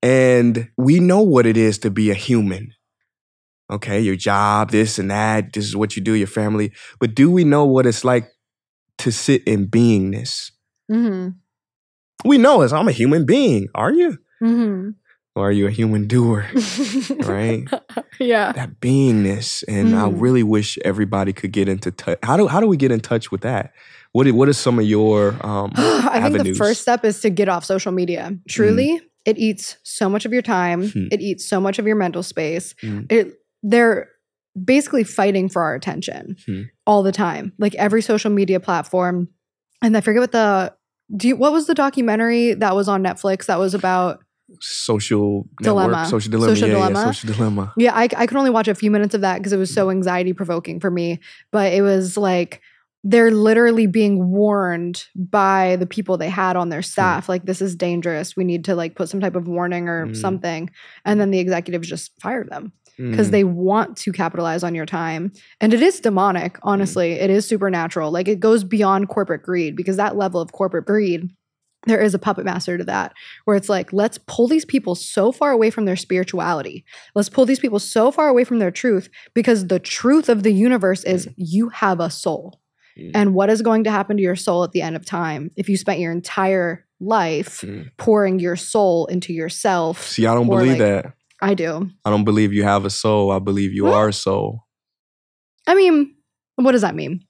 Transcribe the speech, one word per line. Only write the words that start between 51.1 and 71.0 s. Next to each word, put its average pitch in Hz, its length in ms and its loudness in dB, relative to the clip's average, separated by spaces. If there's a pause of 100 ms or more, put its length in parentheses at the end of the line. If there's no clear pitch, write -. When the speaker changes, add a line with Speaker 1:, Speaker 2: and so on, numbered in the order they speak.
Speaker 2:
But 196 220 0
it 196 100 2
was 190 340 0
like, 185 420 -2 (440)
they're 226 260 6
literally 220 560 4
being 196 460 2
warned 185 720 -2 (100)
by 190 600 2
the 180 100 -2
people 185 320 -4
they 160 140 -4
had 185 240 -2
on 175 140 -2
their 156 100 -6
Speaker 1:
Hmm. 185 60 -8
Speaker 2:
staff, 185 440 -2
like, 180 160 -4
"This 185 160 -4
is 190 140 -4
dangerous. 170 600 -4
We 190 80 -2
need 175 220 -2
to, 196 100 -2
like, 165 200 -6
put 170 120 -6
some 196 140 -6
type 185 140 -4
of 175 120 -6
warning 175 400 -4
or 165 200 -6
Speaker 1:
Mm. - 100 -10
Speaker 2:
something." 175 520 -6 (360)
And 208 160 2
then 196 80 2
the 190 100 2
executives 175 480 -4
just - 320 -12
fired 226 300 -8
them - 220 -14 (260)
'cause 127 300 -2
Speaker 1:
Mm. 185 40 -2
Speaker 2:
they 202 120 4
want 185 540 0
to - 140 -6
capitalize 170 520 -4
on 170 100 -4
your 160 140 -6
time. 165 440 -6 (300)
And 220 140 4
it 233 80 2
is 370 160 2
demonic, 185 560 0
Speaker 1:
Mm. - 80 -20
Speaker 2:
honestly. 190 480 0
It 185 180 -2
is 202 160 2
supernatural. 175 640 -2
Like, 175 160 -2
it 202 120 0
goes 220 240 4
beyond 196 460 0
corporate 185 340 -4
greed, 170 320 -4
because 180 220 -4
that 196 200 -2
level 185 240 -2
of 165 100 -8
corporate 180 360 -4
greed, 185 420 0 (560)